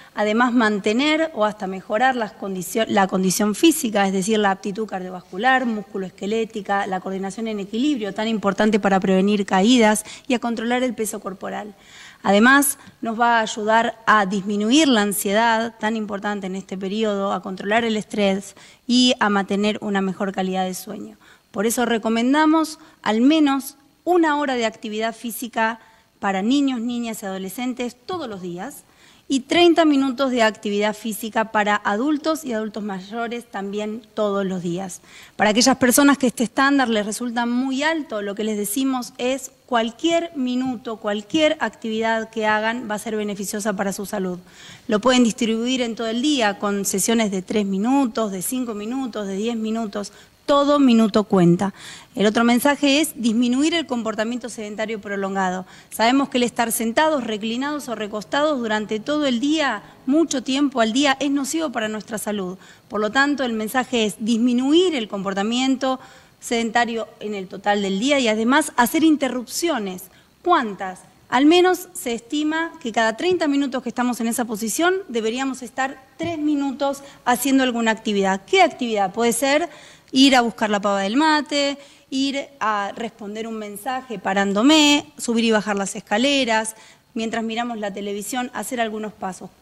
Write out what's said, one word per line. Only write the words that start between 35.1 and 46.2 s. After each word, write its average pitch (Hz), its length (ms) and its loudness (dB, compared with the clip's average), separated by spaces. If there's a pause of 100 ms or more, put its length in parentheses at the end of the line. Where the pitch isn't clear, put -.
Para 208 140 4
aquellas 247 260 4
personas 277 400 4
que 254 120 2
este - 140 -2
estándar 269 460 2
les 214 160 0
resulta 240 400 -4
muy 254 380 -2
alto, 302 400 -2
lo 202 120 -6
que 214 100 -4
les 214 120 -2
decimos 254 640 -4
es 254 320 -4 (160)
cualquier 320 680 0
minuto, 254 600 -4
cualquier 226 640 0
actividad 220 720 -4
que 214 160 -4
hagan 220 440 -2
va 208 40 -4
a 208 40 -4
ser 214 160 -8
beneficiosa 208 600 -4
para 190 180 -2
su 196 140 -8
salud. 185 320 -6 (480)
Lo 208 140 0
pueden 247 220 6
distribuir 233 600 0
en 226 140 -6
todo 233 100 -4
el 226 160 -2